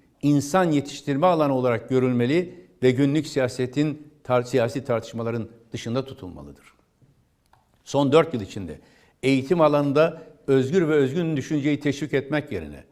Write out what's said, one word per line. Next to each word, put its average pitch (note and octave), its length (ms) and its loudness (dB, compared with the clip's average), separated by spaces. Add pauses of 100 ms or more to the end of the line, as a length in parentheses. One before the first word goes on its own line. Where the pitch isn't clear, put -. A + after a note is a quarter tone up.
(220)
insan D3 500 2
yetiştirme C#3+ 560 -2
alanı D#3 260 2
olarak B2 360 0
görülmeli B2+ 800 0 (160)
ve B2+ 80 6
günlük C#3+ 360 0
siyasetin C3+ 840 -4 (120)
tar-, B2 200 2
siyasi B2 400 0
tartışmaların A2+ 640 -4 (240)
dışında B2 340 -6
tutulmalıdır. D2+ 680 -18 (1120)
Son C#3 280 0
dört D#3+ 220 4
yıl A2+ 80 -4
içinde F#2 380 -10 (440)
eğitim C3+ 380 2
alanında D3 600 2 (260)
özgür C3+ 400 2
ve D#3 60 2
özgün D3+ 440 0
düşünceyi C#3+ 420 -2
teşvik C#3+ 340 -4
etmek C#3+ 380 -4
yerine D2 400 -10